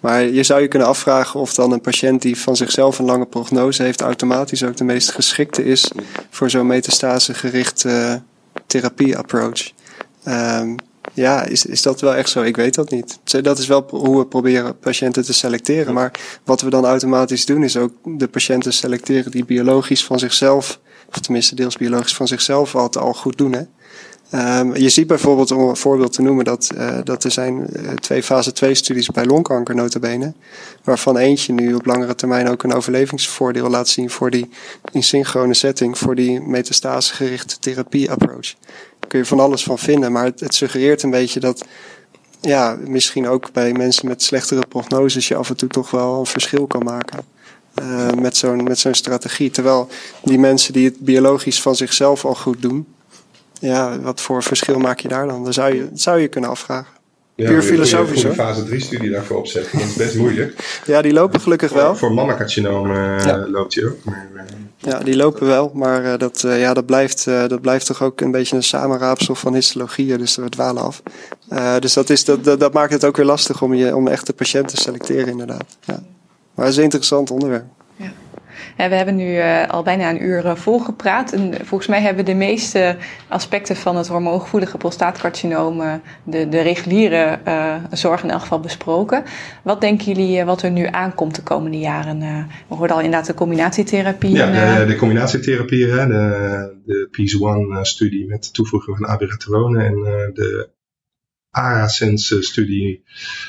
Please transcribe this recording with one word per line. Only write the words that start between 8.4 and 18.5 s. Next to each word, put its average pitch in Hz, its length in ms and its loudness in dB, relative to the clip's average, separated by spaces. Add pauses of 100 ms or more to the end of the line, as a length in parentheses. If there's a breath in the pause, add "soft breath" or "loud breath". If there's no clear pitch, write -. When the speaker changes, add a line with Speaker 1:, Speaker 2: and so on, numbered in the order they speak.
Speaker 1:
therapie-approach. 123 1040 -2 (540 loud breath)
Ehm, 117 500 -2 (380)
ja, 131 320 0
is, - 220 -2
is - 160 -4
dat 135 180 0
wel 139 140 2
echt 131 160 0
zo? 123 120 0
Ik 113 140 0
weet 123 180 2
dat 151 160 -2
niet. - 340 -6
Ze-, - 160 0
dat 139 180 2
is 131 80 -4
wel 139 140 4
pro-, 139 180 -8
hoe 135 200 4
we 131 80 2
proberen 127 520 0
patiënten 127 460 -2
te 127 100 -4
selecteren. 131 600 0
Maar 123 160 0 (340 loud breath)
wat 131 160 2
we 131 100 -2
dan 131 140 4
automatisch 131 640 2
doen 147 180 2
is 123 120 0
ook 120 160 0 (120)
de 147 240 -2
patiënten 127 440 -2